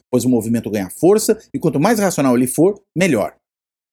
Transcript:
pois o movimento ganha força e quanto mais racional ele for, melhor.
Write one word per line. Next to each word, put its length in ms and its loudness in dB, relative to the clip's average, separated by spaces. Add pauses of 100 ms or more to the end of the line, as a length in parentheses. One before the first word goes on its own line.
(100)
pois 140 0
o 40 0
movimento 400 -2
ganha 220 -4
força 480 2 (160)
e 40 -6
quanto 220 -2
mais 180 2
racional 380 0
ele 100 0
for, 360 0 (120)
melhor. 420 0 (560)